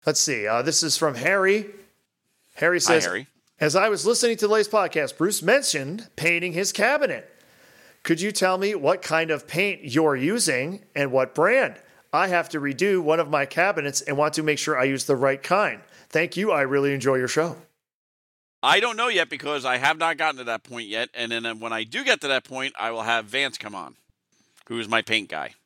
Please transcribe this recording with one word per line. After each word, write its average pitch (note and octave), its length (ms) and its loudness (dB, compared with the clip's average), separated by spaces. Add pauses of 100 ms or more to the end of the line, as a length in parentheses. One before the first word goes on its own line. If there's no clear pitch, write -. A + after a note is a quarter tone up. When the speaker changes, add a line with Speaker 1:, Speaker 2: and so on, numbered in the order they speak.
Speaker 1:
Let's D3+ 140 0
see. A#2 280 0
Uh, A2+ 140 2
this D3+ 220 0
is D#3 140 0
from D3+ 180 0
Harry. F#3+ 520 2 (880)
Harry E3+ 220 2
Speaker 2:
Hi, - 20 2
Speaker 1:
says, E3 260 2
Speaker 2:
Harry. F#2+ 220 -6 (320)
Speaker 1:
"As D3+ 160 0
I F#3+ 120 4
was F3+ 180 0
listening A#3 320 2
to G#3+ 100 0
the G#3 60 4
latest G#3 180 2
podcast, E3 460 0
Bruce F#3+ 240 0
mentioned F#3 760 0
painting E3+ 360 0
his F#3+ 200 -2
cabinet. A3+ 560 0 (760)
Could E3 160 2
you G3+ 140 -2
tell F#3 240 2
me G3 180 0
what E3+ 260 2
kind D#3+ 300 0
of D3 160 -4
paint F3+ 380 -2
you're C#3+ 300 2
using D#3 680 -2 (100)
and C#3+ 180 -2
what C3 220 2
brand? F#3+ 420 2 (380)
I F3+ 140 2
have F3 220 0
to D#3 100 -4
redo E3+ 420 0
one D#3 180 2
of D3+ 100 0
my C#3+ 160 0
cabinets D#3+ 560 0
and C#3+ 160 -4
want D3 180 0
to D#3 80 -2
make D3+ 160 0
sure D3+ 180 -2
I B2+ 80 2
use C3+ 200 -2
the C#3 100 2
right C3+ 260 0
kind. F3 400 0 (280)
Thank E3 280 0
you. G3+ 140 0
I D3+ 100 2
really C#3 320 2
enjoy C3+ 220 2
your B2+ 140 0
show." D#3+ 260 0 (1080)
Speaker 2:
I D3+ 160 6
don't A3+ 180 -2
know A#3 100 0
yet F3 220 0
because C#3+ 360 -4
I B2+ 120 0
have D3 220 2
not E3 180 0
gotten D#3 220 -2
to B2+ 60 -10
that A2+ 180 -4
point A#2 240 -12
yet. A2 260 -4
And A#2 180 -6
then, A#2 140 -4
uh, A2+ 80 -4
when A2+ 200 -8
I A2 100 -4
do A#2+ 200 -8
get A#3+ 180 0
to D3 80 -6
that C3 140 0
point, C3 340 -8
I A2 120 -2
will A2+ 140 -6
have A2+ 220 0
Vance B2+ 320 -2
come G#2 180 -12
on, D2 200 -12 (720)
who A#2 120 -6
is A2 100 -6
my A2+ 140 2
paint G#2+ 260 -2
guy C#2+ 240 -10 (120)